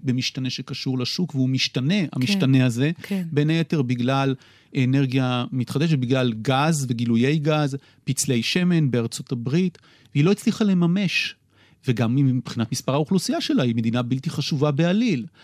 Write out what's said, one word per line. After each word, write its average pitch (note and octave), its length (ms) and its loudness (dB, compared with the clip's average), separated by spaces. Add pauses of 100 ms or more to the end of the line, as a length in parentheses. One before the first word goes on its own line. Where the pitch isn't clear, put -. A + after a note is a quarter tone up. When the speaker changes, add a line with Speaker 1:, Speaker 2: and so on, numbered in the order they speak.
Speaker 1:
במשתנה B2+ 460 -2
שקשור C3 500 -6
לשוק, D3 360 -4
והוא C3 140 2
משתנה, C3+ 520 0
Speaker 2:
כן. D3+ 120 -2
Speaker 1:
המשתנה C3+ 520 2
הזה, B2+ 260 0 (120)
Speaker 2:
כן. F#3+ 280 -4
Speaker 1:
בין D3 180 2
היתר D#3+ 320 0
בגלל C3 540 0 (420)
אנרגיה B2+ 760 2
מתחדשת, C#3 480 0
בגלל B2+ 340 0
גז C3+ 560 0
וגילויי A#2+ 500 2
גז, D3 380 0 (260)
פצלי C3 400 0
שמן F3 480 2
בארצות A#2+ 400 -4
הברית, C#3 460 -2 (360)
והיא C#3+ 120 4
לא F#3+ 60 4
הצליחה G#3 320 0
לממש F3+ 720 0 (520)
וגם A#2 280 0
מבחינת B2+ 560 0
מספר C3 220 -4
האוכלוסייה F#3+ 480 0
שלה, C4 220 0
היא A#2 120 0
מדינה A#2 260 0
בלתי C3 280 -4
חשובה D3 420 -2
בעליל. E3+ 540 0 (180)